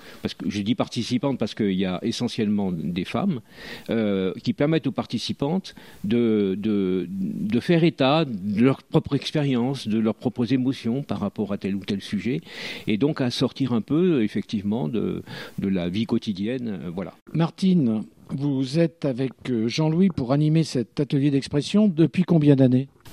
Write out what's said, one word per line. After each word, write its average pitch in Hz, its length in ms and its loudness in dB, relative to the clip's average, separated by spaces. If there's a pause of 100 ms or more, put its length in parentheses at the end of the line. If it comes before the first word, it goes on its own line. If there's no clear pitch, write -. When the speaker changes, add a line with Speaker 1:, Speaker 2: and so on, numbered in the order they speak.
(220)
Speaker 1:
parce - 140 -4
que - 120 -6
je 101 140 -2
dis 104 140 0
participantes 123 640 -2
parce 107 160 -4
qu'il 101 180 2
y 95 100 2
a 92 200 -2
essentiellement 107 680 -2
des 87 340 -4
femmes, 127 360 -2 (480)
euh, 98 440 0 (100)
qui 120 100 0
permettent 156 320 0
aux 131 60 0
participantes 139 840 -4 (300)
de, 107 560 2
de, 95 500 0
de 98 500 -2
faire 170 240 4
état 151 400 2
de 104 380 -2
leur 131 220 4
propre - 320 0
expérience, 135 720 -2
de 107 100 2
leurs 110 160 2
propres 123 400 0
émotions 127 480 0
par 104 180 -6
rapport 101 320 -4
à 101 60 -2
tel 95 180 -4
ou 98 40 -4
tel 98 220 -4
sujet, 107 380 -4 (460)
et 107 120 2
donc 147 220 0
à 123 120 0
sortir 127 420 0
un 113 80 2
peu 156 420 2
effectivement 107 640 -2
de, 95 360 -2 (340)
de 98 100 -2
la 90 220 0
vie 107 160 -2
quotidienne, 113 800 -4
euh, 87 100 -8
voilà. 87 220 -8 (180)
Speaker 2:
Martine, 156 680 2 (260)
vous 135 480 -2
êtes 165 280 0
avec, 131 280 -2 (160)
euh, 117 180 0
Jean-Louis 160 420 2
pour 139 240 -2
animer 151 300 4
cet - 360 -4
atelier 143 320 2
d'expression. 147 560 2
Depuis 170 360 0
combien 147 320 6
d'années ? 131 340 4 (240)